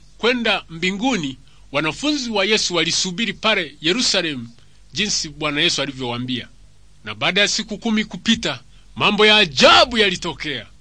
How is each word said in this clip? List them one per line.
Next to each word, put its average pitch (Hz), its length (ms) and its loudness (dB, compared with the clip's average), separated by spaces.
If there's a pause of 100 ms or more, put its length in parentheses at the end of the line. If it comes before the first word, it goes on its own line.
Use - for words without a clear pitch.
(180)
kwenda 226 520 0
mbinguni, 185 680 -2 (340)
wanafunzi 240 580 -2
wa 202 160 0
Yesu 208 300 0
walisubiri 175 580 -2
pale 196 480 -2
Yerusalemu 160 680 -2 (440)
jinsi 170 360 -4
Bwana 147 320 -4
Yesu 165 200 0
alivyowaambia. 127 680 -6 (560)
Na 107 120 -12
baada 175 260 0
ya 202 60 4
siku 202 300 -4
kumi 214 280 0
kupita, 185 540 -2 (360)
mambo 196 300 4
ya 214 120 6
ajabu 240 600 6
yalitokea. 156 680 -2 (160)